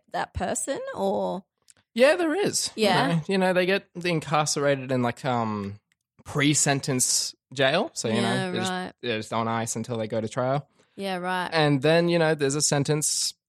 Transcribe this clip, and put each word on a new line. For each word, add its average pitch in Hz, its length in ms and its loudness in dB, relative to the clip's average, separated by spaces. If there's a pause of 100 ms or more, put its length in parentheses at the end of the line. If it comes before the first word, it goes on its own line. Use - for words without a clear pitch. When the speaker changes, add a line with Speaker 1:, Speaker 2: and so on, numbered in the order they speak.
(120)
Speaker 1:
that 170 220 -6
person, 247 460 -4 (160)
or? 196 480 -2 (500)
Speaker 2:
Yeah, 269 220 6
there 330 200 0
is. - 400 -2
You 220 100 -2
Speaker 1:
Yeah. 185 220 4
Speaker 2:
know, 170 200 0
you 196 100 0
know, 185 160 2
they 180 120 2
get 196 220 0 (160)
incarcerated 147 880 0
in, 127 120 2
like, 120 200 -2
um, 107 560 -2 (460)
pre-sentence 139 1120 0 (180)
jail. 143 400 2
So, - 140 -6
you 107 80 0
Speaker 1:
Yeah, - 60 2
Speaker 2:
know, 123 300 0
they're - 100 -4
just, 185 100 -2
Speaker 1:
right. 180 200 -6 (100)
Speaker 2:
they're 120 160 -2
just 110 160 -8
on 113 140 0
ice 113 280 -2
until 117 220 -4
they 110 100 -4
go 110 140 -2
to 110 80 -4
trial. 135 380 -2 (280)
Speaker 1:
Yeah, 196 220 -6
right. 180 340 -4
Speaker 2:
And 147 300 4
then, 165 280 4
you 170 100 2
know, 160 160 2
there's 139 200 0
a 151 60 -2
sentence, - 720 0 (160)